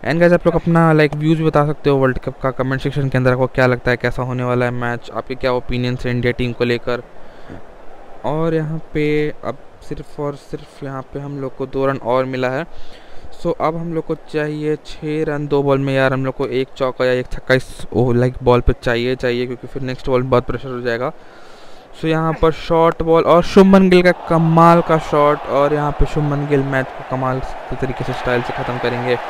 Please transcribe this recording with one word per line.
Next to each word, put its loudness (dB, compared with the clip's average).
And 0
guys 6
आप 2
लोग 2
अपना 4
like 4
views 2
बता 2
सकते 0
हो 4
world 2
कप -8
का 0
comment -2
section -2
के 0
अंदर, 4
आपको 2
क्या 2
लगता 2
है 2
कैसा -2
होने -4
वाला 0
है -2
match, -6
आपके -6
क्या -2
opinions -2
है -2
India 0
team -4
को -2
लेकर। -2
और -2
यहाँ -2
पे 0
अब -6
सिर्फ -12
और -6
सिर्फ -14
यहाँ -10
पे -8
हम -10
लोग -8
को -6
दो -2
रन 0
और 2
मिला -2
है। -4
so -2
अब 0
हम -6
लोग -4
को -4
चाहिए -4
छः -4
रन -4
दो 2
बॉल 2
में। -2
यार 2
हम -2
लोग -4
को -2
एक -2
चौका -2
या 2
एक -2
छक्का 0
इस -4
ओ, 2
like 2
बॉल 4
पे 4
चाहिए, 0
चाहिए, -2
क्योंकि -10
फिर -8
next -6
ball 2
बहुत 2
pressure -6
हो -8
जाएगा। -4
so -8
यहाँ 0
पर 4
short 0
ball 4
और 6
शुभमन 8
गिल 6
का 6
कमाल 6
का 4
shot 2
और 2
यहाँ -2
पे 6
शुभमन -2
गिल 4
match 0
को -8
कमाल -2
के -6
तरीके -4
से -4
style -2
से -6
ख़त्म -6
करेंगे। -2